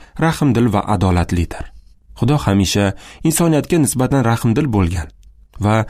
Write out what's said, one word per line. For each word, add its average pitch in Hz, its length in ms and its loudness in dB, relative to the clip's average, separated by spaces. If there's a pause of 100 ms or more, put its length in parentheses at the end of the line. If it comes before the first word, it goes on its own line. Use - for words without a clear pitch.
(180)
rahmdil 143 560 0
va 101 100 0
adolatlidir. 90 800 -2 (500)
Xudo 139 220 0
hamisha 101 500 0 (340)
insoniyatga 160 580 0
nisbatan 131 460 0
rahmdil 117 420 0
bo'lgan 92 420 -2 (480)
va 104 200 0 (140)